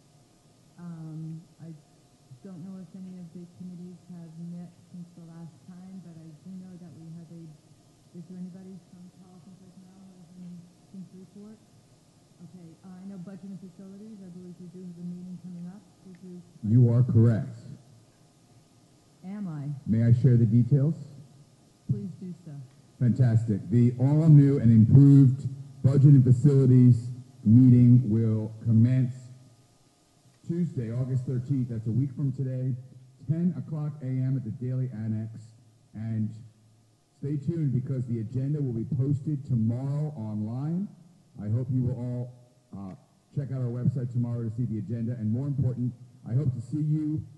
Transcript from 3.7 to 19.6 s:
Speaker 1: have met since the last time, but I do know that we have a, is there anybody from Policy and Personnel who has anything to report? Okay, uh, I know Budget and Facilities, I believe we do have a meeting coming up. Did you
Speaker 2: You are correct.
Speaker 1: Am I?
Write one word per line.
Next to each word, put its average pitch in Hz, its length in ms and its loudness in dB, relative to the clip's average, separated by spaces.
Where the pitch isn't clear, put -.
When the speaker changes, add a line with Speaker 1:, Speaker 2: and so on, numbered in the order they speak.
Speaker 1:
have 165 80 -18
met 175 160 -14
since 175 240 -16
the 170 160 -20
last 165 320 -18
time, 185 400 -20
but 170 80 -20
I 160 160 -20
do 185 160 -16
know 185 160 -18
that 170 240 -20
we 165 160 -18
have 170 160 -18
a, 165 120 -18
is 170 80 -16
there 185 80 -18
anybody 185 400 -16
from 180 160 -20
Policy 180 240 -20
and 185 160 -20
Personnel 190 400 -20
who 185 160 -20
has 175 160 -20
anything 180 720 -18
to - 160 -20
report? 208 320 -20
Okay, 180 160 -20
uh, 185 160 -18
I 185 80 -18
know 196 160 -14
Budget 196 240 -16
and 190 160 -14
Facilities, 196 560 -20
I 190 160 -18
believe 180 240 -18
we 180 160 -18
do 185 80 -16
have 175 160 -16
a 175 80 -12
meeting 180 320 -14
coming 175 320 -14
up. 208 80 -20
Did 185 160 -20
you 180 240 -18
Speaker 2:
You 117 240 4
are 123 120 2
correct. 113 600 0
Speaker 1:
Am 196 240 -12
I? 147 240 -8